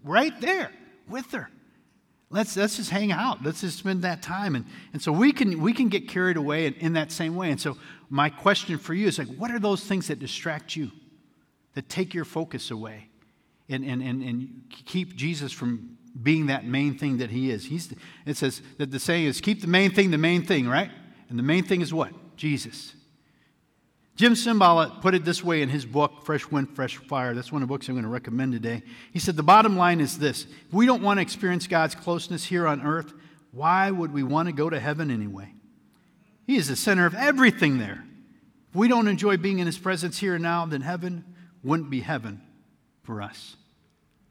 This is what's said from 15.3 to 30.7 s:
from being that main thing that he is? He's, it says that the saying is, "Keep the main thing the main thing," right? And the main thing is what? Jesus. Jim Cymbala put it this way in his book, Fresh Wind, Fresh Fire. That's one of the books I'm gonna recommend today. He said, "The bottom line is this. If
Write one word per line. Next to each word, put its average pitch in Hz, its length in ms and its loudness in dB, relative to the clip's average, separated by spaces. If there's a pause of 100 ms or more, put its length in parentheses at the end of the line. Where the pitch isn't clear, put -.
from 120 440 -6 (260)
being 151 240 4
that 135 200 -2
main 135 320 0
thing 135 200 -2
that 120 120 -4
he 131 200 -2
is? 107 140 -4
He's, 165 300 -8 (320)
it 143 100 -4
says 139 240 -2 (160)
that 143 140 -4
the 135 80 -6
saying 170 280 0
is, 131 140 -2
"Keep 208 220 0
the 185 40 -8
main 185 260 6
thing 196 180 6
the 151 80 4
main 165 240 4
thing," 156 260 2
right? 151 220 0 (400)
And 120 80 -4
the 120 40 -2
main 170 220 4
thing 185 160 0
is 156 140 -4
what? 160 180 -2 (240)
Jesus. 135 580 -6 (1200)
Jim 233 160 8
Cymbala 196 680 6
put 185 140 4
it 165 100 2
this 170 200 -2
way 160 180 2
in 135 60 0
his 135 180 -4
book, 143 380 0
Fresh - 260 -4
Wind, 139 240 -2
Fresh 131 220 -4
Fire. 127 380 -4
That's 123 180 -8
one 147 100 -2
of 123 60 -2
the 135 40 -4
books 139 160 -6
I'm 127 60 -4
gonna 117 140 -4
recommend 123 420 -4
today. 117 320 -4 (300)
He 170 80 -4
said, 175 160 -2
"The 156 80 0
bottom 208 320 8
line 175 240 4
is 143 180 -2
this. 143 280 -2 (200)
If - 60 -14